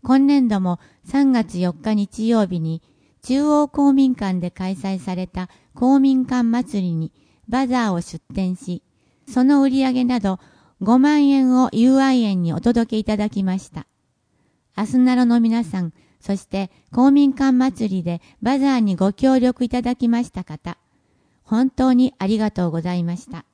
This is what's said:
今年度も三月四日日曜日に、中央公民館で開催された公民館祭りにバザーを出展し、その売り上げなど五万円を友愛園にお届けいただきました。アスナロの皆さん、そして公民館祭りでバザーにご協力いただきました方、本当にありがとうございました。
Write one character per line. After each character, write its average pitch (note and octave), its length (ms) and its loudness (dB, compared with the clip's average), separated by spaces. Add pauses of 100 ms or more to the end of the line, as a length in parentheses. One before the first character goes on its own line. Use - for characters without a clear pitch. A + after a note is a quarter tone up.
今 C4+ 200 4
年 C#4 220 2
度 G#3 140 0
も F3+ 180 -2 (260)
三 C#4 280 0
月 A3 260 -2
四 F3+ 140 -2
日 F#3 220 -4
日 G#3+ 340 -4
曜 A3 180 2
日 F3 140 -6
に、 D#3+ 200 -6 (440)
中 C4+ 220 0
央 D4 220 2
公 C#4 260 2
民 C4+ 200 2
館 F#3+ 240 -4
で F3 120 -6
開 F#3+ 260 -8
催 F#3+ 240 -6
さ F#3 140 -8
れ F3+ 120 -6
た - 220 -10 (260)
公 C4+ 240 2
民 C4 280 2
館 B3 180 -2
祭 A3+ 460 -2
り E3 40 -4
に D#3+ 160 -6 (380)
バ B3+ 180 -2
ザ A#3+ 240 -2
ー - 20 -2
を E3+ 100 -4
出 - 200 -14 (120)
展 F#3 200 -2
し、 F3+ 280 -10 (440)
そ B3+ 160 -2
の C#4 200 4
売 C#4 80 2
り C4 140 0
上 C4 100 0
げ B3+ 100 0
な A#3+ 160 -2
ど F#3+ 180 -2 (440)
五 A3+ 160 4
万 D4 300 4
円 C4 340 2
を - 100 0
友 C4 300 4
愛 C4 200 2
園 G3 200 -2
に E3 100 -2
お F3 80 -4
届 A#3 300 0
け A3 80 -4
い A3 60 -4
た G#3+ 120 -4
だ G#3 140 -4
き G3 120 -6
ま F#3 140 -2
し - 160 -12
た。 D#3 140 -16 (880)
ア A3 120 -4
ス B3 120 0
ナ B3+ 180 4
ロ B3 80 2
の A#3+ 160 2
皆 A3+ 240 0
さ F#3 160 -8
ん、 E3 140 -6 (260)
そ G3 160 -6
し - 80 -10
て G3 260 -6 (220)
公 C4 180 4
民 C#4 220 4
館 C4+ 200 0
祭 B3 360 0
り F#3+ 140 -4
で E3+ 180 -6 (220)
バ B3+ 160 0
ザ C4+ 160 2
ー B3+ 60 0
に G3+ 140 0
ご F#3+ 180 0
協 C4 260 2
力 B3 260 0
い A#3 60 -6
た B3 100 -4
だ B3 160 -4
き A#3+ 100 -4
ま A#3 160 0
し - 80 -8
た F#3 140 -12
方、 D#3 320 -14 (680)
本 B3 280 0
当 C4 220 0
に B3+ 260 2
あ F#3+ 80 -4
り G#3+ 120 0
が G#3+ 120 -2
と F3 180 -2
う - 20 -2
ご E3 120 -4
ざ F3+ 120 -4
い F3 100 -2
ま E3+ 120 -6
し - 140 -16
た。 F3 240 -16